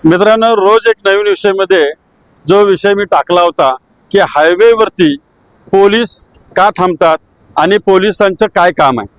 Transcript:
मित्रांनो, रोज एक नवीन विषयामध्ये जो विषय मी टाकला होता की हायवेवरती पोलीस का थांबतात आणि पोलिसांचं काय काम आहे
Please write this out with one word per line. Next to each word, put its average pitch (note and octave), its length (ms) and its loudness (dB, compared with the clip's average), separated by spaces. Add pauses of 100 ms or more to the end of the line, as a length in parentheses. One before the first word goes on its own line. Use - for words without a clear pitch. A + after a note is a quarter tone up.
मित्रांनो, G#3 520 2
रोज G#3 320 2
एक A3 160 0
नवीन G3+ 220 0
विषयामध्ये F#3+ 580 0 (600)
जो G3 180 2
विषय G3 300 0
मी G3+ 100 -4
टाकला F3 360 0
होता D#3+ 320 0 (400)
की F#3+ 60 2
हायवेवरती F3+ 960 0 (560)
पोलीस G3+ 400 0 (440)
का F#3+ 120 2 (100)
थांबतात F3 400 0 (380)
आणि F3+ 220 0
पोलिसांचं F#3+ 760 0
काय F3 180 2
काम C3+ 280 -2
आहे G#2 60 -12 (120)